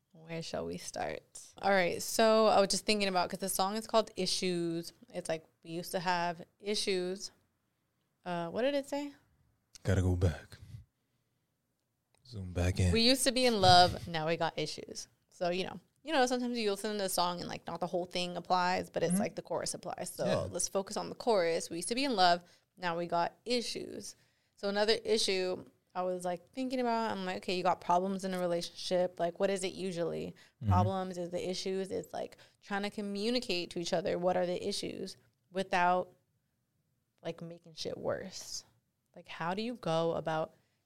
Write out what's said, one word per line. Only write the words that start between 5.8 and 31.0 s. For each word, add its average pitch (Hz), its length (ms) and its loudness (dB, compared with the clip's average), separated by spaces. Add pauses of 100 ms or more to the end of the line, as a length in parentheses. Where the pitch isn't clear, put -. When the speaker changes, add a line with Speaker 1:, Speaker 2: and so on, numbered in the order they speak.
Speaker 1:
to 190 100 -2
have 175 400 0 (180)
issues." 196 720 -2 (920)
Uh, 175 220 -4
what 190 160 -2
did 277 120 2
it 277 140 -2
say? 285 240 -6 (680)
Speaker 2:
Gotta 92 180 2
go 90 160 2
back. 87 400 0 (1700)
Zoom 98 240 -10
back 87 300 2
in. 92 100 6
Speaker 1:
"We 226 100 6
used 254 220 6
to 277 80 4
be 254 140 2
in 233 160 4
love, 180 480 8
now 160 180 -2
we 170 80 2
got 165 220 0
issues." - 500 -8 (240)
So, 175 200 -4
you 180 140 -2
know, - 140 -10 (240)
you 285 80 -8
know, 269 140 4
sometimes 247 320 -2
you 214 140 0
listen 208 260 -4
to 196 80 -2
a 185 40 0
song 175 300 0
and, 170 80 -8
like, - 180 -10
not 170 140 -8
the 180 80 -4
whole 175 180 -2
thing 175 300 -4
applies, 180 540 0
but - 140 -2
it's 170 100 2
Speaker 2:
Mm-hmm. 190 80 2
Speaker 1:
like - 140 -4
the 175 60 -8
chorus - 320 -4
applies. - 400 -8
So 147 120 -4
Speaker 2:
Yeah. 120 100 2 (160)
Speaker 1:
let's 175 160 -2
focus 196 300 -2
on 175 120 -6
the 170 60 -10
chorus. 180 540 2
"We 170 80 -6
used 180 120 -6
to 233 60 0
be 262 80 0
in 277 120 0
love, 180 260 6 (360)
now 175 200 -2
we 175 100 -4
got 170 260 0 (120)
issues." - 720 -4 (420)
So 202 120 -6
another 208 360 4
issue 190 580 0 (320)
I 185 60 -2
was, 180 240 -2
like, 180 160 -2 (140)
thinking 262 260 -2
about, 226 300 0
I'm 196 140 -4
like, 185 120 -2
"Okay, 202 180 -2
you 180 80 0
got 175 160 4
problems 190 460 2
in 185 80 -2
a 185 60 -2
relationship. 180 800 0
Like, 170 200 -2
what 196 120 4
is 190 120 -2
it 190 100 -2
usually?" 165 600 -4 (280)
Speaker 2:
Mm-hmm. 107 100 2
Speaker 1:
Problems 185 480 2